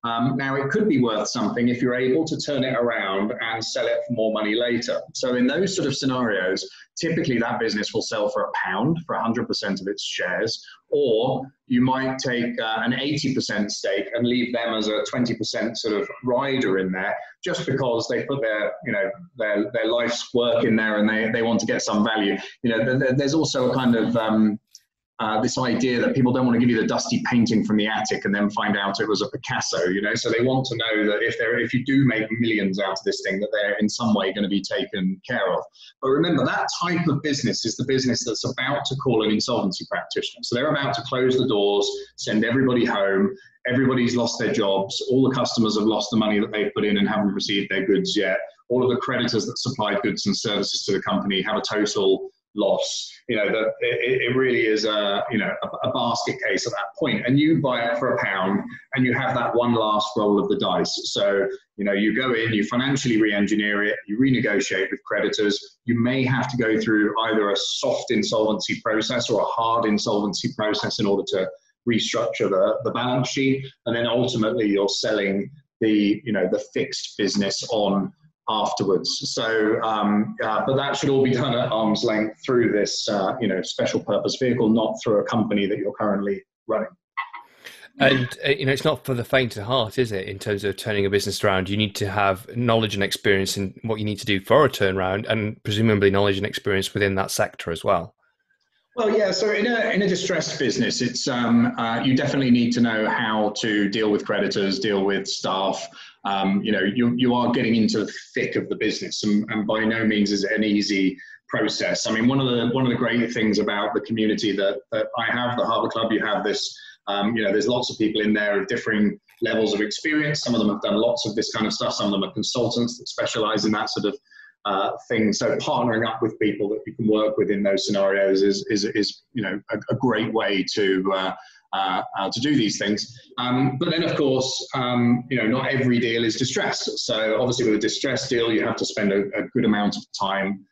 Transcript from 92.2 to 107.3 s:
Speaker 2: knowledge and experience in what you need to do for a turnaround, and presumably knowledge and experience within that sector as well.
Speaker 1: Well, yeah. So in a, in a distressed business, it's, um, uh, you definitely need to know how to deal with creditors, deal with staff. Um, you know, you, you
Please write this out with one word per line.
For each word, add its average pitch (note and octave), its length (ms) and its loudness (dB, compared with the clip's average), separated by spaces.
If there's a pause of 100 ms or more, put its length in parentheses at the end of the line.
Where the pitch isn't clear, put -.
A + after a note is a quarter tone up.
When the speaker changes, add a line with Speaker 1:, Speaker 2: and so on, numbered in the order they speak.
Speaker 2:
knowledge A2+ 380 2
and G2 80 0
experience G2 520 0
in G2 280 -6
what A2 160 -4
you G#2+ 60 -4
need G#2 120 -4
to - 80 -10
do G2+ 140 0
for A2+ 260 4
a - 40 4
turnaround, F#2+ 600 0
and A2 340 -2
presumably G#2 460 4
knowledge G2 280 2
and G2 100 -4
experience G2 480 -2
within G2+ 200 2
that F#2+ 140 -2
sector - 400 -4
as E2 140 -6
well. F2+ 320 0 (800)
Speaker 1:
Well, A3 200 0
yeah. G#3+ 140 2
So G#3+ 220 0
in G#3 160 0
a, A#3+ 240 0
in F#3+ 100 0
a G3+ 80 2
distressed F#3 480 -2
business, A2+ 440 0
it's, A#2+ 260 -4
um, A#2+ 400 4 (100)
uh, A#2 260 -2
you C3 140 2
definitely C3 340 0
need A#2+ 220 0
to A#2 80 2
know A2 260 2
how A2 520 0
to G#2+ 280 0
deal G#2+ 220 0
with G#2 160 0
creditors, G2+ 540 -2
deal G2 260 0
with G2 220 -2
staff. F#2+ 600 -4 (380)
Um, G2 360 0
you A2 120 0
know, F#2+ 80 2
you, A#2+ 340 2
you B2 180 2